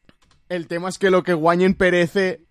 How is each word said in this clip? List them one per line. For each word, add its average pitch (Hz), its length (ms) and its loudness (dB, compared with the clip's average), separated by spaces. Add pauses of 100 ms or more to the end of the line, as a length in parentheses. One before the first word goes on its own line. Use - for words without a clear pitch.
(480)
el 175 200 -8
tema 175 220 -8
és 175 80 -10
que 196 140 0
lo 185 160 2
que 180 80 2
guanyen 175 400 2
per 180 220 2
Eze 175 280 0 (260)